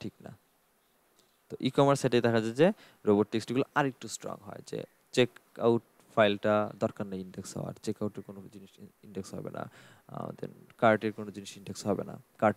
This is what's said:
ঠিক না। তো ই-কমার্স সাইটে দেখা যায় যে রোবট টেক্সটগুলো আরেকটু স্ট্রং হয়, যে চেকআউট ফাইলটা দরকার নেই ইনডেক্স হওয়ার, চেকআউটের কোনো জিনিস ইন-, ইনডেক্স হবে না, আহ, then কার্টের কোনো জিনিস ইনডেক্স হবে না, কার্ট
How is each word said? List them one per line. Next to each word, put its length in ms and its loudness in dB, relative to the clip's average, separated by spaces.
ঠিক 200 -10
না। 160 -18
তো 120 -12
ই-কমার্স 400 4
সাইটে 200 4
দেখা 200 4
যায় 140 -2
যে 180 6
রোবট 240 6
টেক্সটগুলো 340 -2
আরেকটু 340 -2
স্ট্রং 320 -12
হয়, 260 -16
যে 160 -8
চেকআউট 720 2
ফাইলটা 640 2
দরকার 260 -4
নেই 140 -8
ইনডেক্স 360 -14
হওয়ার, 260 -8
চেকআউটের 440 -8
কোনো 160 -16
জিনিস 260 -20
ইন-, 280 -20
ইনডেক্স 280 -12
হবে 160 -10
না, 200 -8
আহ, 220 -8
then 180 -12
কার্টের 340 4
কোনো 180 -12
জিনিস 260 -14
ইনডেক্স 300 -12
হবে 180 -2
না, 180 -14
কার্ট 180 2